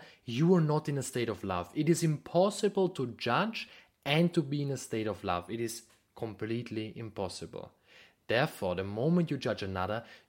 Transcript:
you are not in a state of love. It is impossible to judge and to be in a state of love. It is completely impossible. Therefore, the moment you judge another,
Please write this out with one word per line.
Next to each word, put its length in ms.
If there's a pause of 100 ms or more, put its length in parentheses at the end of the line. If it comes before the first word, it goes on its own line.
(260)
you 280
are 60
not 300
in 80
a 40
state 280
of 120
love. 320
It 140
is 140
impossible 880
to 260
judge 540 (340)
and 300
to 80
be 180
in 100
a 60
state 300
of 180
love. 260
It 80
is 240 (320)
completely 840
impossible. 760 (560)
Therefore, 460
the 100
moment 460
you 60
judge 260
another, 400 (260)